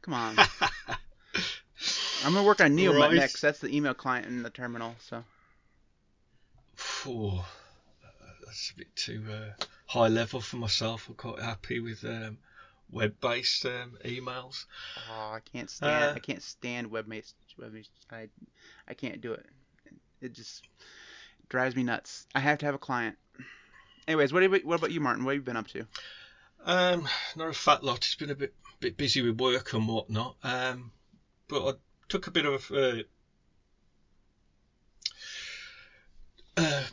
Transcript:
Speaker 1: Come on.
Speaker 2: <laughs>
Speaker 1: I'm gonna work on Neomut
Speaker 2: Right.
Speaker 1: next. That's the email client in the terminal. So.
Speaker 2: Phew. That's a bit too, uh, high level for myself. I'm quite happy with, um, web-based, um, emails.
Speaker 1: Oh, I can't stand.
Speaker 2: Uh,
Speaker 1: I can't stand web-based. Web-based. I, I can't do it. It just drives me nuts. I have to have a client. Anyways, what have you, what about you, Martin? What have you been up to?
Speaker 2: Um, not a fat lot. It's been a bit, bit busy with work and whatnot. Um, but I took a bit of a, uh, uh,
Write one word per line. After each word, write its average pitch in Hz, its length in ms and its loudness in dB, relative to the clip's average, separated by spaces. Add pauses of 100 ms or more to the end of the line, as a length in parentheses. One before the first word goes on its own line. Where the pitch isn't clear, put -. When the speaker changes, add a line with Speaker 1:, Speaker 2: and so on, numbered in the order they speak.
Speaker 1:
Come 165 120 -8
on. 113 240 -2
Speaker 2:
<laughs> - 1900 0
Speaker 1:
I'm 151 100 4
gonna 196 100 6
work 202 160 8
on 151 160 10
Neomut 170 240 8
Speaker 2:
Right. 147 140 8
Speaker 1:
next. 139 260 4
That's 147 200 2
the 131 140 -4
email 143 200 2
client 127 340 -2
in 123 160 -6
the 120 60 -8
terminal. 117 500 -8
So. 117 240 -12 (1500)
Speaker 2:
Phew. 104 640 -4 (1040)
That's - 260 -10
a - 60 -20
bit - 180 -18
too, 110 360 -6
uh, 107 320 -8 (240)
high 117 220 6
level 113 320 2
for - 160 -8
myself. 113 500 -2
I'm 113 80 -16
quite - 240 -12
happy 113 400 -6
with, 113 240 -8
um, 110 340 -8 (540)
web-based, 117 760 -2
um, 123 380 -6
emails. 127 600 -8 (440)
Speaker 1:
Oh, 110 220 -8
I 110 80 -8 (120)
can't 123 180 -10
stand. 147 420 0
Speaker 2:
Uh, - 40 -6
Speaker 1:
I 131 40 -10
can't - 240 -10
stand 120 480 -8
web-based. 110 440 -10 (220)
Web-based. 110 340 -16 (200)
I, 110 160 -14 (600)
I - 60 -12
can't 113 280 -8
do 117 120 -6
it. - 120 -10 (760)
It 127 120 -10
just - 340 -18 (800)
drives 127 280 0
me 131 80 2
nuts. - 520 -4
I 139 60 4
have 147 180 2
to 151 60 -4
have 143 100 -2
a - 40 -10
client. 120 380 -2 (880)
Anyways, 151 240 4
what 180 120 6
have 190 100 6
you, 196 100 4
what 165 160 0
about 165 120 0
you, 170 80 -2
Martin? 123 240 2
What 131 80 0
have 143 100 0
you 127 40 -10
been 120 120 -2
up 113 120 -4
to? 113 180 -8 (760)
Speaker 2:
Um, 180 440 4 (280)
not 160 140 -6
a 147 40 -6
fat - 300 4
lot. 123 140 0
It's - 180 0
been 147 140 -8
a 139 60 -2
bit, 139 180 -6 (260)
bit - 180 -4
busy 139 240 2
with 117 180 2
work 127 340 2
and 110 140 2
whatnot. 110 560 -2
Um, 127 480 -4 (560)
but 143 200 -2
I 139 40 0 (360)
took 190 200 -4
a 175 40 -12
bit 160 140 2
of 135 260 0
a, 127 280 2
uh, 107 40 -8 (3500)
uh, 147 360 4